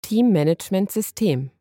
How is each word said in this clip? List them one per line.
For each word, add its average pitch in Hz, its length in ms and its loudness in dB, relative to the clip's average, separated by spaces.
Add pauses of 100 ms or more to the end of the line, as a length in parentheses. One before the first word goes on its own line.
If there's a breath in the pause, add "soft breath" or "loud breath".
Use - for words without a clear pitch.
Teammanagementsystem. 190 1500 0 (100)